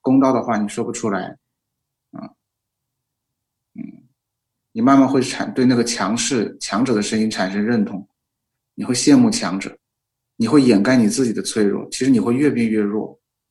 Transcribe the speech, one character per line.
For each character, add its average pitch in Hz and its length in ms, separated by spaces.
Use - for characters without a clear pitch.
公 131 180
道 131 140
的 113 100
话 117 140
你 104 100
说 113 160
不 120 80
出 113 180
来， 95 280
啊， - 160
嗯， - 60
你 113 80
慢 139 180
慢 135 80
会 135 140
产-， - 340
对 131 100
那 127 80
个 120 120
强 101 320
势、 120 420
强 107 240
者 131 100
的 104 80
声 110 160
音 110 140
产 95 180
生 104 140
认 110 220
同， - 200
你 - 80
会 123 100
羡 143 220
慕 120 160
强 98 260
者， - 200
你 113 120
会 143 140
掩 110 220
盖 127 140
你 113 100
自 127 180
己 113 60
的 101 100
脆 104 220
弱， 101 260
其 - 140
实 135 80
你 120 80
会 113 140
越 143 160
变 117 180
越 107 140
弱， 104 360